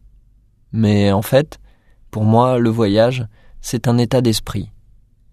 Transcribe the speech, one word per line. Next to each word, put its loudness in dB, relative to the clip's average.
Mais 2
en 0
fait, -2
pour -4
moi, 2
le 2
voyage, 0
c'est -6
un 2
état 0
d'esprit. -4